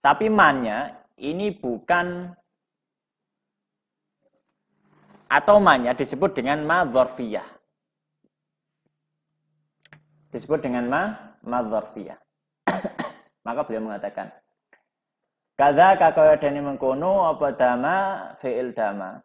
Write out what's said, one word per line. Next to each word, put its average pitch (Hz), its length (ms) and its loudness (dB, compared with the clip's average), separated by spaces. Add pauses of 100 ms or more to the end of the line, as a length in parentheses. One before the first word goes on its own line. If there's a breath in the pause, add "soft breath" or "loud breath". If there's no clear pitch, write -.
Tapi 151 320 2
ma-nya 135 720 0 (140)
ini 180 320 -6
bukan, 175 800 -4 (3000)
atau 202 320 6
ma-nya 127 340 4
disebut 135 400 -2
dengan 143 300 -2
ma 175 180 0
dzarfiyah. 123 800 -2 (2750)
Disebut 151 320 -4
dengan 123 240 -4
ma, 147 160 -2 (400)
ma 123 180 -4
dzarfiyah. 107 580 -8 (460)
<coughs> - 800 -10
Maka 120 220 -6
beliau 113 160 -6
mengatakan, 101 480 -10 (1300)
"Kadza, 151 380 6
kaya 156 400 6
dene 143 240 -2
mengkono 143 680 -2
apa 147 240 -2
dama, 123 440 2 (440)
fi'il 123 320 -6
dama. 101 540 -6